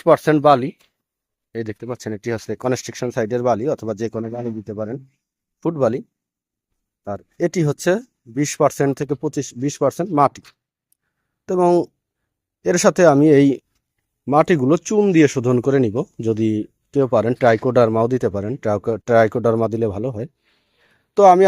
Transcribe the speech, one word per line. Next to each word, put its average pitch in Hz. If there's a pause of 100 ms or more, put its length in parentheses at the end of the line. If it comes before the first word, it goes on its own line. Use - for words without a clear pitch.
পার্সেন্ট 156
বালি। 139 (840)
এই 113
দেখতে 107
পাচ্ছেন, 113
এটি 113
হচ্ছে - (120)
কনস্ট্রাকশন 127
সাইটের 123
বালি, 110 (100)
অথবা 110
যে 113
কোনো 113
বালি 120
দিতে 107
পারেন, 110 (640)
ফুট 170
বালি। 120 (1120)
আর 101 (260)
এটি 175
হচ্ছে 160 (460)
বিশ 143
পার্সেন্ট 139
থেকে 143
পঁচিশ, 147 (160)
বিশ 139
পার্সেন্ট 156 (100)
মাটি। - (1080)
তো -
এবং 175 (920)
এর 180
সাথে 190 (120)
আমি 143 (120)
এই 143 (800)
মাটিগুলো 147 (120)
চুন 208 (120)
দিয়ে 156
শোধন 127
করে 139
নিব। 104 (300)
যদি 110 (440)
কেউ 139
পারেন, 113 (100)
ট্রাইকোডার্মাও 117
দিতে 120
পারেন, 104 (100)
ট্রাইকো-, 107
ট্রাইকোডার্মা 113
দিলে 113
ভালো 110
হয়। 113 (880)
তো 208 (120)
আমি 180